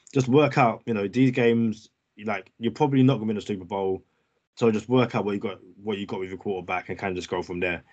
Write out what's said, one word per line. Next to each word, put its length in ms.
Just 140
work 300
out, 300
you 80
know, 120
these 240
games, 580
like, 340
you're 120
probably 320
not 140
gonna 100
win 100
a 40
Super 240
Bowl. 380
So 160
just 180
work 240
out 120
what 80
you 60
got, 200
what 160
you 80
got 140
with 80
your 100
quarterback 500
and 80
kind 140
of 60
just 120
go 140
from 160
there. 340